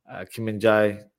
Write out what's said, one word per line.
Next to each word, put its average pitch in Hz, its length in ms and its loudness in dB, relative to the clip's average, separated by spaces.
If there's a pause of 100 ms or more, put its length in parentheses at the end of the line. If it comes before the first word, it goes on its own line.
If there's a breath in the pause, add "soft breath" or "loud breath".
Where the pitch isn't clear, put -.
uh, 95 220 -14
Kim 113 140 -10
Min-jae 107 580 2 (160)